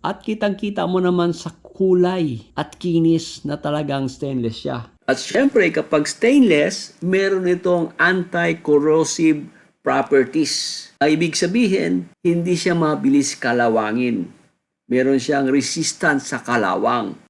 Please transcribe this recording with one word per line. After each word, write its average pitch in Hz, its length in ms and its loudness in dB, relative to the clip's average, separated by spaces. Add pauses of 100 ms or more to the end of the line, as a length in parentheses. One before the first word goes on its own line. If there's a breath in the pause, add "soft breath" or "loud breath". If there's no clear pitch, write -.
At 196 160 -6
kitang-kita 208 640 -2
mo 180 160 0
naman 175 320 2
sa 165 160 -12
kulay 180 1040 0
at - 240 -6
kinis 165 640 0
na 147 160 -6
talagang 147 480 -4
stainless 127 560 -6
siya. 123 240 -6 (160)
At 131 160 0
syempre, 226 480 2
kapag 151 400 0
stainless, 214 960 2
meron 190 480 0
itong 175 480 0
anti-corrosive 160 1400 0 (400 soft breath)
properties. 135 1040 -2 (160)
Ang 156 160 2
ibig 165 160 -2
sabihin, 180 720 0 (160)
hindi 170 320 0
siya 175 160 -2
mabilis 143 640 0
kalawangin. 113 960 -2 (560)
Meron 127 320 2
siyang 135 320 -2
resistance 147 800 -2
sa 123 80 -6
kalawang. 107 800 -2 (100)